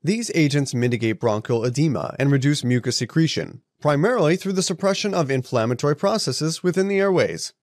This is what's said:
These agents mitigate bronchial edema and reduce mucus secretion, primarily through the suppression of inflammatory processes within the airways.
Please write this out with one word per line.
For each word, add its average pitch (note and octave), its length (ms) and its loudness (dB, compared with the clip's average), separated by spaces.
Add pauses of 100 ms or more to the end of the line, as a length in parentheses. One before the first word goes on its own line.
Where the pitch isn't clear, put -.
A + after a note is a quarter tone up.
These A3 320 -2
agents C#3+ 400 2
mitigate A#2 460 0
bronchial A2 440 0
edema B2+ 540 -2
and C#3 140 2
reduce C#3+ 320 2
mucus B2 340 0
secretion, A#2+ 640 -2 (180)
primarily D#3+ 560 2
through F#3+ 180 -4
the F3+ 100 0
suppression G3 500 -2
of D#3+ 160 0
inflammatory C3 680 0
processes D#3+ 680 -2
within F3+ 240 0
the G3 120 0
airways. C3+ 640 0